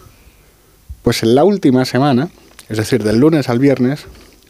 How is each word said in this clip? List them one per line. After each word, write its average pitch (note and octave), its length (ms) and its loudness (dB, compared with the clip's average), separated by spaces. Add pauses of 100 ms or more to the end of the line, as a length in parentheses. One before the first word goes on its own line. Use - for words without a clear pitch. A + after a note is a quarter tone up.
(1000)
Pues - 200 -4
en A2+ 140 2
la C#3+ 80 4
última D#3 420 2
semana, C3+ 440 0 (380)
es G#2+ 100 -8
decir, A2 260 -2
del G#2+ 160 0
lunes D3+ 300 2
al A#2+ 100 -2
viernes, C3 460 0 (440)